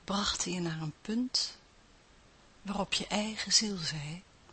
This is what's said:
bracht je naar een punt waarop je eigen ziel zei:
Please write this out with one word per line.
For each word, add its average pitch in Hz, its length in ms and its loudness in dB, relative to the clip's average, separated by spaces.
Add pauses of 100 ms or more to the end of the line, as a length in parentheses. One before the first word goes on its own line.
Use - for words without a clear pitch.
bracht 196 400 0
je 180 160 0
naar 165 200 0
een 156 220 -2
punt - 540 0 (1080)
waarop 196 320 -2
je - 120 0
eigen 208 460 -2
ziel 208 240 6
zei: 156 460 -4 (300)